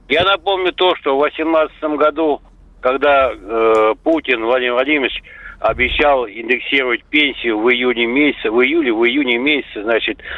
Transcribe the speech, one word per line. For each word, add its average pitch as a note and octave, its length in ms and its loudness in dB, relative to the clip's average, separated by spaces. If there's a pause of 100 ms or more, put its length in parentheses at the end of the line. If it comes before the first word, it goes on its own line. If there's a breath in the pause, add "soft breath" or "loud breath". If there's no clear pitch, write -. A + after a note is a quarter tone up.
Я D#3 160 0
напомню F#3 480 -2
то, F3 240 0
что C#3 220 -2
в - 20 0
восемнадцатом D#3 800 -2
году, D3+ 440 0 (380)
когда, C3+ 540 2
э, A2 600 2 (100)
Путин B2 420 0
Владимир B2 280 0
Владимирович C3+ 480 -2 (380 loud breath)
обещал B2 680 0
индексировать A#2+ 800 -2
пенсию A#2+ 540 -2
в A#2+ 120 2
июне B2 340 0
месяце, C3+ 460 0
в A#2+ 100 2
июле, C3 320 2
в A2+ 120 2
июне B2 320 0
месяце, B2+ 460 -4
значит, A2 360 -2 (180 loud breath)